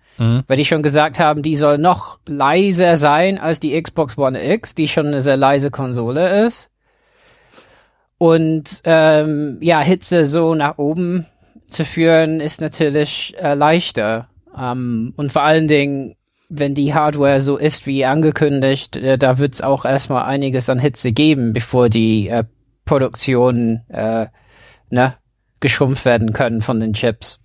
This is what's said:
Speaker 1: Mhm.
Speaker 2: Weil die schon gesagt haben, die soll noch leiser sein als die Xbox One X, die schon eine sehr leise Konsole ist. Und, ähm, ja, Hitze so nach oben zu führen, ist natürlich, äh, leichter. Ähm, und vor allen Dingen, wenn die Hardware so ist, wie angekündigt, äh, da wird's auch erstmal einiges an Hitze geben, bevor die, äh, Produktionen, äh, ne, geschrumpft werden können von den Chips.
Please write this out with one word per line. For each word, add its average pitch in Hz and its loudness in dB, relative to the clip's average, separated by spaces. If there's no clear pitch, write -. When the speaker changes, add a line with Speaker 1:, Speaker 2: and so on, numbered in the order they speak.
Speaker 1:
Mhm. 120 0
Speaker 2:
Weil 131 0
die 147 2
schon 156 0
gesagt 151 0
haben, 151 2
die 156 -2
soll 147 2
noch - 0
leiser 170 2
sein 156 2
als 165 -4
die 151 -2
Xbox 156 -6
One 131 -2
X, - -6
die 156 -2
schon 151 -2
eine 147 -2
sehr 139 2
leise 139 2
Konsole 135 -2
ist. - -12
Und, 160 2
ähm, 151 2
ja, 160 2
Hitze 175 2
so 160 0
nach 147 -2
oben 170 -4
zu - -6
führen, 160 2
ist 151 -6
natürlich, 151 -2
äh, 143 0
leichter. 143 0
Ähm, 123 -6
und 147 -6
vor 147 2
allen 156 4
Dingen, 143 0
wenn 143 -4
die 143 0
Hardware 147 2
so 139 0
ist, - -2
wie 135 -2
angekündigt, 143 0
äh, 131 0
da 127 2
wird's 139 -2
auch 135 0
erstmal 135 -2
einiges 135 -2
an 127 0
Hitze 127 -2
geben, 135 2
bevor 123 2
die, 110 2
äh, 117 -2
Produktionen, 123 0
äh, 110 -4
ne, 127 0
geschrumpft 131 0
werden 113 2
können 117 -2
von 113 -2
den 110 -4
Chips. - -6